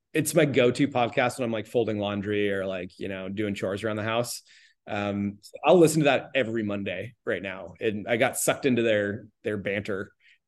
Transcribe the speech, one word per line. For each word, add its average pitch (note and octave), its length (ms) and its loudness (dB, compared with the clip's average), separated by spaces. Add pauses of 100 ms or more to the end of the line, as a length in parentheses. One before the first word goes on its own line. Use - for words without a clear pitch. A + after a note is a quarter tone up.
(140)
it's D#3 200 0
my D#3 120 6
go-to B2+ 420 4
podcast B2 500 0
when B2+ 80 -2
I'm, A2+ 60 -2
like, G#2+ 160 -4
folding A2 320 0
laundry G#2 520 0
or, F#2+ 140 -2
like, F#2 320 -8
you G2 120 -8
know, F#2+ 200 -8
doing G2+ 240 -4
chores G2+ 300 -4
around G#2+ 140 -2
the G#2 60 -4
house. A#2 380 -2 (460)
Um, G2+ 540 -2
so - 100 -20 (120)
I'll D#3+ 140 8
listen D#3+ 220 6
to C#3+ 60 4
that C3 280 2
every A2+ 300 0
Monday G2+ 500 -6 (100)
right G2 200 -4
now. F#2 360 -10
And G#2 300 -2
I A#2+ 80 2
got B2 220 2
sucked - 260 0
into A#2+ 160 4
their, G#2 460 0 (160)
their G#2+ 140 -2
banter. G2+ 540 -6 (360)